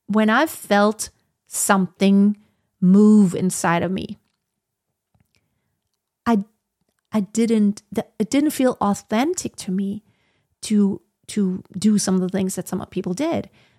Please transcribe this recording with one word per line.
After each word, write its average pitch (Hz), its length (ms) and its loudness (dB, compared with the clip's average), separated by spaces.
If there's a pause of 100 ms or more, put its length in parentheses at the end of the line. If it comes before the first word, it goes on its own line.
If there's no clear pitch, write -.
when 214 220 2
I 247 160 2
felt 208 640 -2 (360)
something 196 920 2 (420)
move 202 560 6
inside 175 480 -2
of - 80 -4
me, 196 260 -10 (2000)
I, 220 200 0 (680)
I 214 80 -2
didn't, 214 640 0 (100)
th-, - 140 -6 (100)
it 208 140 -4
didn't 294 200 0
feel 254 280 -2
authentic 226 800 -4
to - 140 -10
me 196 320 -6 (580)
to, 202 400 0 (260)
to 190 360 -4 (140)
do 208 200 2
some 190 180 0
of 185 60 0
the 185 80 -2
things 190 260 -4
that 180 140 -10
some - 160 -6
people - 280 -8
did. 294 360 -4 (300)